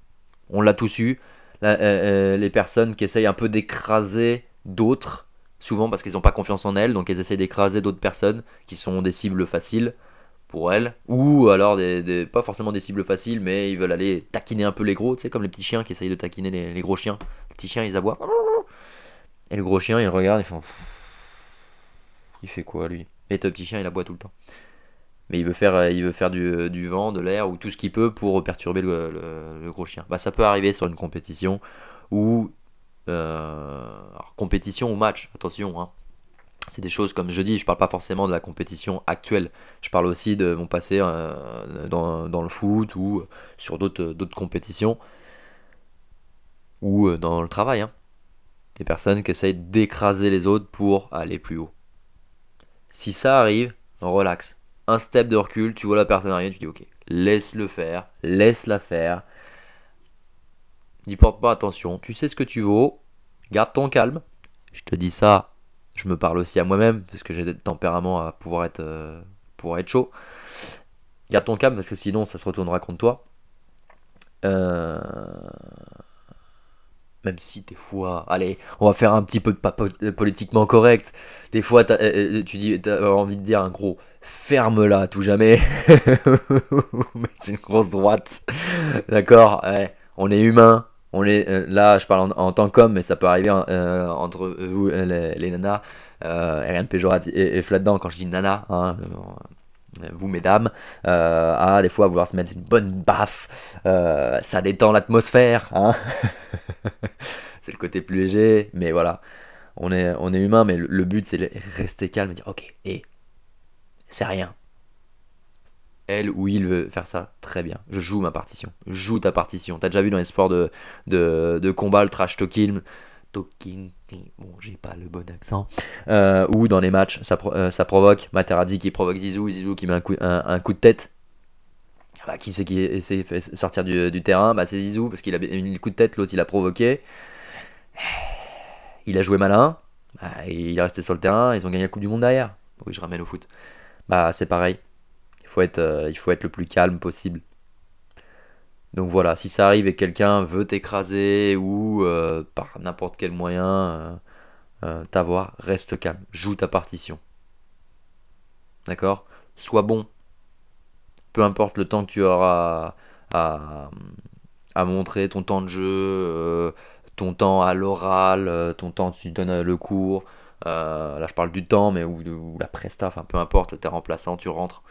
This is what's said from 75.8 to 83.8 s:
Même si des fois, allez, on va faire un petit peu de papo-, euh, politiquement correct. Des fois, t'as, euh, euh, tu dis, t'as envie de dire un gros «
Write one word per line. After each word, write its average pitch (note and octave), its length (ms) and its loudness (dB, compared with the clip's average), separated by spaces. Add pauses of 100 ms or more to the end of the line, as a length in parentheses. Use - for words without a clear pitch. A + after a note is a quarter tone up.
Même F2+ 140 -6
si - 240 -12
des - 120 -20
fois, F#2 540 -8
allez, F#2 300 -2 (220)
on G#2+ 60 6
va G2+ 60 8
faire G#2+ 200 4
un A2 100 4
petit G2+ 180 -2
peu A2 120 2
de F#2 60 -10
papo-, G2+ 300 -2 (140)
euh, G#2 100 -2
politiquement G#2 520 0
correct. A#2 480 6 (400)
Des A2+ 80 0
fois, A#2 240 8
t'as, A2+ 120 4
euh, G#2 420 2
euh, G2+ 60 -4
tu F2+ 120 -14
dis, G2+ 240 -2
t'as G2 300 -2
envie G2 260 2
de G2+ 60 -8
dire G#2 180 2
un F#2 100 -2
gros « F2+ 280 -6 (240)